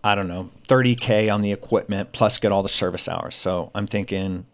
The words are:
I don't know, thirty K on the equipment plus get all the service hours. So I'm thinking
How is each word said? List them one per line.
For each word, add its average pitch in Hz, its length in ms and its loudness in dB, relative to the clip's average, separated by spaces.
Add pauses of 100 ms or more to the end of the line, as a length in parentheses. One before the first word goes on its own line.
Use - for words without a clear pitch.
I 104 120 4
don't 98 120 -2
know, 90 220 -8 (180)
thirty 123 280 4
K 107 340 2
on 104 120 2
the 101 120 0
equipment 98 580 -2
plus 107 260 2
get 104 140 2
all 98 100 4
the 95 80 -2
service 90 380 -2
hours. 85 280 -6
So 90 380 -4
I'm 101 140 -4
thinking 95 680 -4